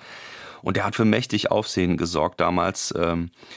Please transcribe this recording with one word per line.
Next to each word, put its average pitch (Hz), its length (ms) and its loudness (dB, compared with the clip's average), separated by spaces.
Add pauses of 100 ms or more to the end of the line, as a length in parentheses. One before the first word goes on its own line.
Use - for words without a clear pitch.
(600)
Und - 160 -2
der 101 80 0
hat 101 100 -2
für 113 100 4
mächtig 107 440 2
Aufsehen 90 480 2
gesorgt 82 440 0
damals, 87 560 0
ähm, 85 340 0 (260)